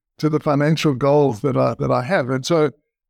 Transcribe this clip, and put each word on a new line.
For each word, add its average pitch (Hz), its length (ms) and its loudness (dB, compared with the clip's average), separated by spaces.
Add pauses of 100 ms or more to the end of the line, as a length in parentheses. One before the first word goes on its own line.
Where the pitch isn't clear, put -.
(180)
to 156 100 -2
the 151 120 0
financial 147 540 0
goals 139 460 2
that 131 160 -2
I, 127 220 0
that 139 120 -2
I 123 120 0
have. 139 280 -2
And 131 160 -4
so 156 240 2 (400)